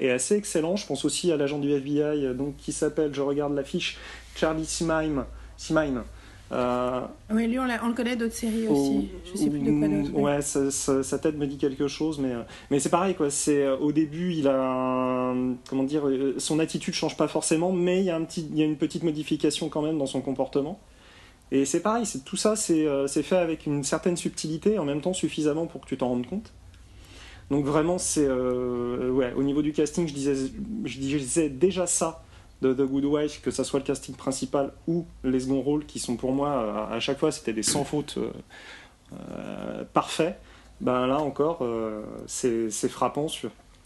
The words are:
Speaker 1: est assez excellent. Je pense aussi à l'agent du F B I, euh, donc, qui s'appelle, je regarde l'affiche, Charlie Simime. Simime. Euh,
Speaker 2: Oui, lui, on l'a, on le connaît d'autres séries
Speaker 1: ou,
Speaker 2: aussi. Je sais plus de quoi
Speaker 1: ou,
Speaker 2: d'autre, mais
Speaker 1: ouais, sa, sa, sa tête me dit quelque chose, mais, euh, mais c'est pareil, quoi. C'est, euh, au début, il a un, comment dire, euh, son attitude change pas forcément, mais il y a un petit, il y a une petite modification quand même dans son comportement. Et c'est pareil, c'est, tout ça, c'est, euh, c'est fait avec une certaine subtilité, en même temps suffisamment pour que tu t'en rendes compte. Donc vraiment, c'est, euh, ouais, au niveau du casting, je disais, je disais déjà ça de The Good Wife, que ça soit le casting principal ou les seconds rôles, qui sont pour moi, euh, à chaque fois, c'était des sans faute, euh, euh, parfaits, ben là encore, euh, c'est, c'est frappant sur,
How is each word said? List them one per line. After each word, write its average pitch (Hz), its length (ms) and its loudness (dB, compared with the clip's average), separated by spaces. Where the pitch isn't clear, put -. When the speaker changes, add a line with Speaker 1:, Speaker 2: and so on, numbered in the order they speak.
Speaker 1:
est 131 100 2
assez 127 260 2
excellent. 180 420 0
Je - 100 -10
pense 143 180 -2
aussi 165 260 2
à 151 60 4
l'agent 147 220 0
du 143 180 0
F 135 60 -4
B 135 60 -8
I, 147 120 2
euh, 147 320 0
donc, 139 240 -4
qui - 140 -6
s'appelle, 147 420 0
je 139 80 -2
regarde 143 320 0
l'affiche, 139 460 -4
Charlie 156 300 0
Simime. 156 600 0
Simime. 147 440 0
Euh, 123 500 0
Speaker 2:
Oui, 220 160 2
lui, 240 140 0
on 262 60 0
l'a, 233 180 0
on 233 60 2
le 233 40 2
connaît 247 220 0
d'autres 226 180 -2
séries 226 340 -2
Speaker 1:
ou, 196 60 2
Speaker 2:
aussi. 139 360 2
Je - 60 -6
sais 147 140 2
plus 147 80 0
de 143 60 0
quoi 151 220 4
Speaker 1:
ou, 151 140 2
Speaker 2:
d'autre, 143 140 -2
mais 139 80 2
Speaker 1:
ouais, 143 180 2
sa, 139 300 0
sa, 135 320 2
sa 135 160 -2
tête 156 180 0
me 147 80 -2
dit 139 120 -4
quelque 143 300 0
chose, 156 300 -2
mais, 135 140 0
euh, 117 100 -4
mais 143 80 4
c'est 143 100 0
pareil, 175 240 4
quoi. 147 160 0
C'est, 143 320 2
euh, 135 160 2
au 147 140 2
début, 160 420 0
il 147 140 2
a 135 120 4
un, 127 960 0
comment 135 140 0
dire, 143 240 0
euh, 135 320 2
son 156 180 0
attitude 160 380 -2
change 156 200 -2
pas 151 120 2
forcément, 165 440 2
mais 180 280 4
il 196 60 2
y 180 40 2
a 165 60 0
un 160 80 -2
petit, 156 280 -6
il 151 60 -4
y 156 60 6
a - 20 6
une 151 120 2
petite 156 260 -2
modification 151 640 0
quand 151 140 -2
même 156 160 0
dans 135 80 0
son 131 140 -2
comportement. 139 580 -2
Et 135 140 6
c'est 170 160 0
pareil, 220 260 2
c'est, - 180 -8
tout - 120 -6
ça, 214 180 4
c'est, 156 320 4
euh, 139 180 2
c'est 143 180 0
fait 185 140 4
avec 165 300 0
une 143 160 0
certaine 170 340 0
subtilité, 165 600 0
en 151 60 0
même 147 160 0
temps 180 120 0
suffisamment 160 540 0
pour 151 140 -14
que - 60 -18
tu 139 100 -6
t'en 127 100 0
rendes 123 180 0
compte. 202 280 -8
Donc 143 140 2
vraiment, 160 340 2
c'est, - 300 2
euh, 123 800 0
ouais, 127 280 2
au 135 40 2
niveau 139 200 2
du 151 100 0
casting, 160 340 0
je 147 80 -4
disais, 139 220 0
je 131 160 -6
disais 139 480 0
déjà 170 400 2
ça - 380 -2
de 131 120 6
The 131 80 2
Good 139 240 2
Wife, 147 360 0
que 127 100 -2
ça - 120 0
soit - 160 0
le 135 60 -4
casting 135 300 -4
principal 135 580 -2
ou 170 180 0
les 131 180 2
seconds 131 200 2
rôles, 147 240 0
qui 135 140 -10
sont 120 180 -2
pour 131 160 -2
moi, 143 160 0
euh, 110 40 -2
à 117 40 -2
chaque 135 200 -2
fois, 156 120 2
c'était 117 220 -4
des 110 100 -2
sans 143 200 2
faute, 147 340 -2
euh, 117 140 -2
euh, 50 720 -10
parfaits, - 440 2
ben 127 260 2
là 135 120 4
encore, 151 420 0
euh, 113 420 -2
c'est, 113 420 0
c'est 120 200 -2
frappant 139 380 0
sur, 117 240 -8